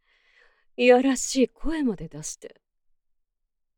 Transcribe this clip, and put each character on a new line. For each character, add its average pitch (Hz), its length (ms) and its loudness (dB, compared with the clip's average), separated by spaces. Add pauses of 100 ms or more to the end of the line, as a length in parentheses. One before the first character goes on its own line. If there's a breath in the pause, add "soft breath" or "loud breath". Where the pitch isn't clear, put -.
(760)
い 247 100 4
や 247 140 8
ら 262 140 0
し - 280 -2
い - 40 2
声 311 360 -6
ま 220 120 -2
で 165 120 -14
出 151 160 -16
し - 140 -14
て。 - 240 -20 (1160)